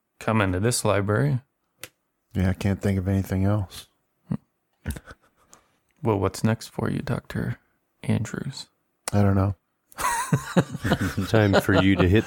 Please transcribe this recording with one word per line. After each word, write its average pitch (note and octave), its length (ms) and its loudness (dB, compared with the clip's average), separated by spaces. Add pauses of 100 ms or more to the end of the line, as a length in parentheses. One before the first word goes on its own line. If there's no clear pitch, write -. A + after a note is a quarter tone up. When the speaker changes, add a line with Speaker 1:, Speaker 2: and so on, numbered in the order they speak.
(180)
Speaker 1:
come A2 220 0
into F#2 200 0
this A#2 220 0
library. G#2+ 580 2 (920)
Speaker 2:
Yeah, F#2 160 2
I F#2 60 2
can't G2 260 -2
think G2 180 0
of F#2 80 -4
anything F#2+ 380 0
else. G2+ 440 -2 (2250)
Speaker 1:
Well, A2 160 0
what's F#2+ 240 -2
next A2+ 260 -2
for - 220 -6
you, F#2 100 -4
Doctor - 580 -6 (440)
Andrews? - 680 -6 (440)
Speaker 2:
I G#2 100 4
don't G2 140 4
know. G2 200 0 (1700)
Speaker 3:
Time G#2 320 4
for G2+ 140 0
you F#2+ 220 4
to F2+ 120 4
hit G#2+ 180 4